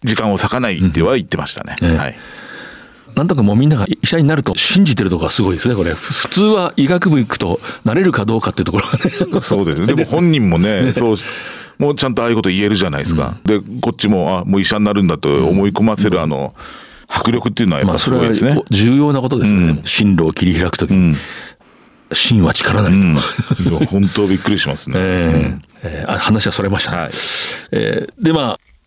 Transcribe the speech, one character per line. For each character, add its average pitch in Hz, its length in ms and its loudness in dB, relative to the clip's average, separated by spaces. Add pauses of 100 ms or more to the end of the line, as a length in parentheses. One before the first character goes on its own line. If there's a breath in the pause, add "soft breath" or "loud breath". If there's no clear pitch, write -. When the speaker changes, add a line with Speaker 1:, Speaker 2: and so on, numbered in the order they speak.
Speaker 1:
時 110 120 -2
間 110 160 -2
を 95 60 0
割 98 120 -2
か 123 100 -4
な 120 100 -2
い 85 100 -4
っ 92 120 2
て 76 100 0
は 110 140 2
言 107 100 -2
っ - 20 -16
て - 100 -4
ま - 80 -6
し - 80 -8
た - 100 -12
ね。 - 180 -14
Speaker 2:
う 85 60 0
ん 85 40 2
う - 40 2
ん。 - 20 2
Speaker 1:
は 71 120 -4
い。 - 80 -12 (1000 loud breath)
Speaker 2:
な 139 80 0
ん 170 40 2
と 180 80 0
か 123 80 2
も 101 100 4
う - 20 2
み 127 100 4
ん 151 40 6
な 151 80 4
が 98 100 0
医 - 180 -4
者 165 120 0
に 160 80 4
な 156 100 2
る 135 80 -2
と - 120 -4
信 190 300 2
じ 131 100 2
て 110 80 0
る 95 60 0
と 87 80 0
こ 82 80 -4
が 78 60 -4
す - 100 0
ご 95 100 2
い 90 40 -2
で 80 60 -6
す 120 60 -2
ね、 123 80 0
こ 95 80 0
れ。 82 100 -2
ふ-、 - 200 -8
普 - 160 -4
通 185 140 0
は 208 340 2
医 139 100 4
学 180 220 2
部 147 100 4
行 110 80 0
く - 100 -4
と 85 220 -2 (240 loud breath)
な 107 120 0
れ 190 80 2
る 180 80 4
か 117 140 0
ど 113 120 0
う 110 40 -2
か - 100 -4
っ - 20 -8
て - 80 -2
い - 20 -2
う - 20 -2
と 85 60 -4
こ 101 80 0
ろ - 60 -4
が - 120 -2
ね。 - 440 -2
Speaker 1:
そ 101 220 0
う - 20 -2
で 78 100 0
す 78 60 -2
ね。 101 60 0
で 143 80 0
も - 100 0
本 170 260 2
人 120 180 2
も 82 100 2
ね、 104 240 2
Speaker 2:
<laughs> 127 100 0
ね。 - 0 -
Speaker 1:
そ 117 200 2
う、 - 20 0 (640 loud breath)
も 143 120 2
う 143 40 -4
ち 123 80 -4
ゃ 131 60 0
ん 117 40 -2
と 98 80 -2
あ 117 60 0
あ - 20 2
い 117 40 2
う - 20 2
こ 107 80 0
と 95 60 0
言 92 100 0
え 104 100 2
る 107 60 2
じ 95 100 0
ゃ 87 40 -2
な 69 100 -4
い - 20 -4
で 65 40 -6
す 82 100 -2
か。 67 280 -2
Speaker 2:
う 208 140 2
ん。 - 60 -6
Speaker 1:
で、 117 180 -10
こ 117 120 -2
っ - 20 -18
ち - 120 -2
も、 90 320 2
あ、 90 60 -6
も 98 140 2
う - 20 2
医 90 40 0
者 107 120 0
に 104 80 2
な 104 80 2
る 101 100 2
ん 87 40 4
だ 80 100 0
と 71 300 2
思 98 200 2
い 98 40 0
込 101 120 0
ま 107 140 2
せ 101 120 0
る、 90 80 2
Speaker 2:
う - 20 -2
ん。 82 40 -2
Speaker 1:
あ 78 40 -2
の、 69 260 -4 (540 loud breath)
迫 - 240 -2
力 120 180 0
っ - 20 -2
て 117 120 -2
い - 20 2
う 95 40 4
の 80 60 2
は 69 60 -2
や 98 60 2
っ 90 40 2
ぱ - 60 0
す - 140 -2
ご 123 120 2
い 117 40 2
で 113 80 2
す 110 100 0
ね。 135 60 2
Speaker 2:
ま 151 60 4
あ、 - 120 0
そ 113 60 0
れ 98 100 4
は - 0 -
重 127 120 4
要 147 160 4
な 135 80 0
こ 127 80 -2
と 131 100 0
で - 80 2
す 104 60 4
ね。 95 60 4
Speaker 1:
う 90 120 4
ん。 73 140 -2
Speaker 2:
進 101 300 2
路 82 80 4
を 78 100 2
切 - 120 -2
り 90 100 4
開 87 140 0
く - 80 -4
と - 100 -2
き - 40 0
に。 95 60 4
Speaker 1:
う 92 40 6 (120)
ん。 71 40 0 (960 loud breath)
Speaker 2:
真 110 300 2
は 80 100 2
力 - 280 0
な 98 80 2
り 92 60 4
と。 98 60 4
Speaker 1:
う - 680 0
ん。 85 40 2
い 78 80 0
や、 151 60 0
本 98 220 2
当 104 180 0
び 95 80 2
っ - 40 2
く - 120 -4
り 104 80 0
し - 80 -2
ま 69 100 -2
す - 120 -10
ね。 - 60 -2
Speaker 2:
<laughs> - 20 0
え 90 40 0
え。 90 340 0
Speaker 1:
う - 20 2
ん。 - 240 -2 (220)
Speaker 2:
え 78 200 -8
え、 - 40 -8
あ、 - 100 -4
話 107 300 0
は 92 60 -2
そ - 80 -4
れ 98 80 -2
ま 95 100 0
し - 60 -2
た - 60 -6
ね。 87 60 -4
Speaker 1:
は 82 100 -4
い。 - 40 -14 (600 loud breath)
Speaker 2:
え - 380 -2
え、 240 140 -8
で、 160 100 4
ま 135 180 0
あ、 - 80 -8 (280)